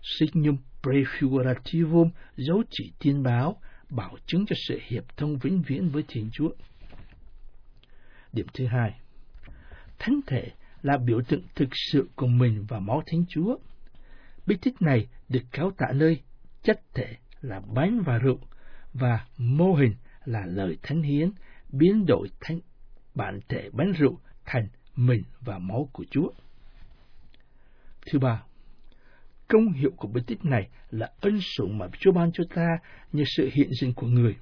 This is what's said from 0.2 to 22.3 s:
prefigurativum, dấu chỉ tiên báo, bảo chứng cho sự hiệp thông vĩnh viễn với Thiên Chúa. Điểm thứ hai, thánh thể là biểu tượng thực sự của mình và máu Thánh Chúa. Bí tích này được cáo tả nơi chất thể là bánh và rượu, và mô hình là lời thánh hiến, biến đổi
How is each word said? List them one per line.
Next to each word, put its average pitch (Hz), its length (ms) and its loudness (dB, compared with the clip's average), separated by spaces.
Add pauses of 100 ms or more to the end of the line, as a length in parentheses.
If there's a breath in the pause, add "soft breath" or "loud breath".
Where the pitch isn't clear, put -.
prefigurativum, 139 1300 2 (260 soft breath)
dấu 160 340 0
chỉ - 280 -10
tiên 143 240 2
báo, 127 380 0 (300 soft breath)
bảo - 260 -6 (100)
chứng 190 200 0
cho 185 100 -2 (120)
sự 127 180 -4
hiệp - 300 -8
thông 147 220 -2
vĩnh 170 240 0
viễn 151 260 0
với 151 200 -2
Thiên 110 240 -6
Chúa. 151 180 -2 (1800 soft breath)
Điểm 110 220 -4
thứ 131 120 -4
hai, 120 280 0 (1040 loud breath)
thánh 285 280 0
thể 117 240 -2 (320 soft breath)
là 139 240 2
biểu 117 220 2
tượng - 140 2 (120)
thực 139 180 0
sự - 420 0
của 127 120 -2
mình 120 420 4
và 110 120 -6
máu 113 260 -2
Thánh 170 220 0
Chúa. 190 280 0 (920 soft breath)
Bí 208 160 4
tích 254 200 0
này 135 240 4 (220 soft breath)
được 123 220 0
cáo 170 200 -2
tả 175 240 -2
nơi 156 260 4 (420)
chất 214 180 2 (140)
thể 117 220 -4 (240)
là 98 200 -8 (140)
bánh 190 280 2
và 127 160 2
rượu, 127 220 2 (520 soft breath)
và 123 340 0 (120)
mô 147 360 4
hình 135 200 6 (300 soft breath)
là 110 220 -4
lời 92 360 -2
thánh 160 200 -2
hiến, 147 280 2 (420 soft breath)
biến 185 340 6
đổi 123 220 2 (120)